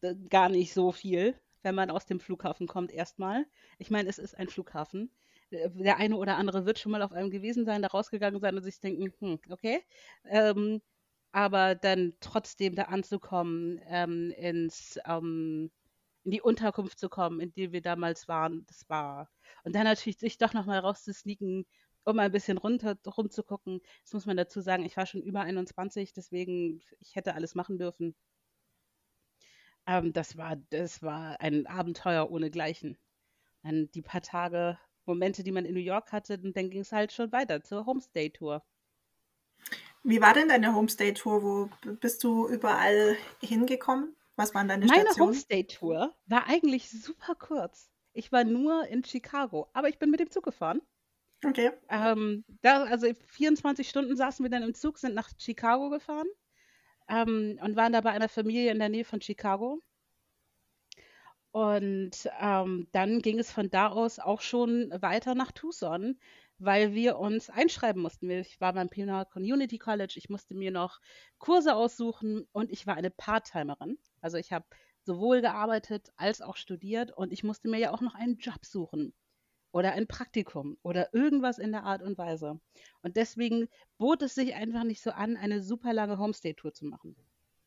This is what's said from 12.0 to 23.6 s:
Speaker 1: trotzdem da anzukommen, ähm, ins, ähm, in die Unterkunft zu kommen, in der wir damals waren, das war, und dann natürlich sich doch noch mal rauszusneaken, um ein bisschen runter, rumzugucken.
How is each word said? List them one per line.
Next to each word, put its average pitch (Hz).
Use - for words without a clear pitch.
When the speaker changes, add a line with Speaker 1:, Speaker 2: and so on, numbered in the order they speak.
Speaker 1:
trotzdem -
da 196
anzukommen, 175
ähm, 170
ins, 170
ähm, 160
in 190
die 214
Unterkunft 220
zu 190
kommen, 170
in 170
der 185
wir 175
damals 175
waren, 165
das -
war, 147
und 175
dann 214
natürlich 214
sich -
doch 226
noch 214
mal 196
rauszusneaken, 196
um 220
ein 202
bisschen 196
runter, 214
rumzugucken. 202